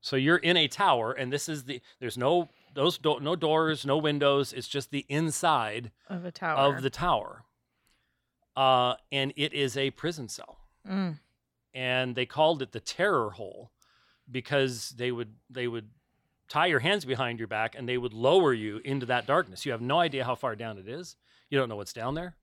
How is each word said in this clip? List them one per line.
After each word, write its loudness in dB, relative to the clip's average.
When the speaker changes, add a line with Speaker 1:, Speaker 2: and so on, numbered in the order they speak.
Speaker 1:
So -4
you're 4
in 2
a 4
tower, 2
and -4
this -4
is -6
the, -10
there's -6
no, 2
those 2
do-, 0
no -2
doors, 2
no 4
windows. 2
It's -10
just -6
the -4
inside 0
Speaker 2:
Of -8
a -10
tower. 2
Speaker 1:
of -6
the 2
tower. -2
Uh, 6
and 0
it -2
is 0
a 0
prison -8
cell. -16
Speaker 2:
Mm. -4
Speaker 1:
And -2
they 0
called 2
it -8
the -8
terror 0
hole -16
because -2
they -2
would, -6
they -6
would -8
tie 2
your 4
hands 0
behind -2
your -6
back -2
and -8
they 0
would -4
lower 6
you -4
into -4
that 0
darkness. 0
You -4
have -6
no 0
idea 0
how -2
far -4
down -10
it -16
is. -14
You 0
don't 0
know -6
what's -10
down -4
there. -10